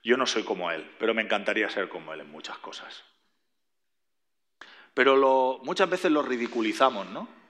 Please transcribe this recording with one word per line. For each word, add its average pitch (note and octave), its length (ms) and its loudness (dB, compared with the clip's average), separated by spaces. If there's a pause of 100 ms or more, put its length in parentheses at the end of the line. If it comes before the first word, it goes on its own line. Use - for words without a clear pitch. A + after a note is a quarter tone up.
Yo A#2 140 2
no C3 80 0
soy A2+ 180 -2
como F2+ 280 -4
él, D#2+ 260 -8
pero A2+ 160 0
me A2 80 0
encantaría G#2 480 -2
ser F#2+ 180 -4
como D#2+ 260 -12
él D#2 80 -12
en D2 100 -18
muchas - 260 -14
cosas. - 460 -16 (1900)
Pero C3+ 240 6
lo, C3 460 4
muchas F3+ 260 0
veces F3+ 220 0
lo D3 120 4
ridiculizamos, A#2 880 0
¿no? D#3 180 -10 (220)